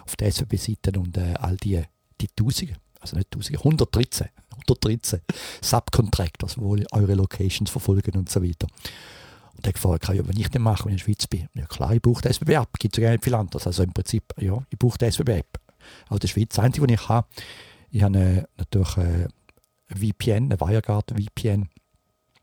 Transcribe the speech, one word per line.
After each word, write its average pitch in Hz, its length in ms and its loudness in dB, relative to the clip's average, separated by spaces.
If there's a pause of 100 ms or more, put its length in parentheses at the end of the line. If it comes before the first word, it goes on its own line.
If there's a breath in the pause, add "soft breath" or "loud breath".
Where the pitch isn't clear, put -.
auf - 100 -12
der 107 120 -2
S - 140 -2
W - 40 -6
B-Seite 101 540 -4
und, 90 180 -4
äh, 87 220 -2
all 90 180 -4
die, 92 260 -2 (380)
die 107 60 -4
Tausende, 120 460 -2 (260)
also - 160 -12
nicht 92 160 -4
Tausende, - 320 -6
hundertdreizehn, - 640 2 (260)
hundertdreizehn - 680 -2 (400 loud breath)
Subcontractors, - 960 0
wo 104 200 0 (140)
eure 101 220 4
Locations 95 560 0
verfolgen 98 480 0
und 92 120 -4
so 92 140 0
weiter. 87 240 -2 (880 loud breath)
Und - 100 -6
er 92 80 2
gefragt, 87 340 2
ja, 95 200 0
wenn 92 100 -2
ich 110 120 -2
den 127 120 0
mache, 110 240 2
wenn 101 100 0
ich 90 60 -2
in 107 120 0
der - 0 -
Schweiz - 140 -6
bin, - 260 -6
ja 78 120 -8
klar, 69 280 -2
ich 117 80 4
brauche 120 200 4
die - 80 2
S - 120 0
W 156 40 -4
B-App, 143 340 2
gibt's - 180 -2
ja 113 60 2
gar 113 80 6
nicht 117 120 2
viel 123 120 2
anderes. 104 300 -2
Also 90 180 2
im 90 100 0
Prinzip, 101 300 -2 (160)
ja, 104 300 -2
ich - 80 -10
brauche 120 200 2
die 120 80 0
S-W-B-App. 107 540 -2 (500 loud breath)
Auch 104 40 -6
in 101 60 0
der - 80 -2
Schweiz, 110 220 0
das - 100 -6
Einzige, 127 280 2
was 117 60 6
ich - 160 0
habe, 117 180 2 (640 loud breath)
ich 101 140 2
habe 98 160 6
eine, 92 380 4
natürlich, 95 400 0
äh, 87 300 0 (640)
ein 98 80 -10
V 107 200 -2
P - 140 0
N, 123 200 2
eine 101 80 0
WireGuard 107 520 0
V 113 60 -4 (160)
P - 140 -4
N 101 220 0 (720)